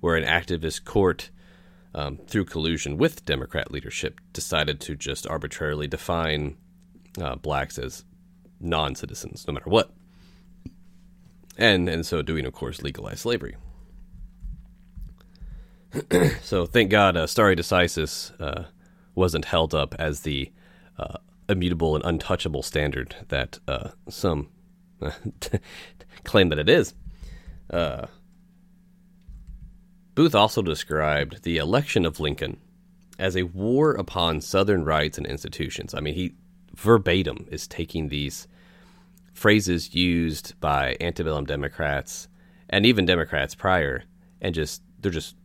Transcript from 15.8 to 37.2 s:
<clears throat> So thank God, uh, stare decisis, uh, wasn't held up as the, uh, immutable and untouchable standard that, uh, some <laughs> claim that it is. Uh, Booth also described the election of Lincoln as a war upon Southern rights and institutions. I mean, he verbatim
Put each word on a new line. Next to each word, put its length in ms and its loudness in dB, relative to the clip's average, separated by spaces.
<clears throat> 320 4
So 240 0
thank 240 6
God, 260 8
uh, 100 2
stare 300 6
decisis, 840 0
uh, 260 -6
wasn't 320 2
held 280 2
up 240 0
as 220 -2
the, 320 -4
uh, 180 -8
immutable 480 2
and 80 -2
untouchable 580 -2
standard 540 -2
that, 380 -4
uh, 260 -6
some 400 -2
<laughs> 1200 -8
claim 240 4
that 100 0
it 100 0
is. 260 6
Uh, 360 -2
Booth 200 6
also 280 6
described 800 0
the 160 0
election 480 2
of 140 -4
Lincoln 380 -4
as 180 -2
a 60 0
war 500 2
upon 480 0
Southern 440 2
rights 340 0
and 80 -6
institutions. 680 -8
I 60 -6
mean, 140 -4
he 200 -6
verbatim 760 4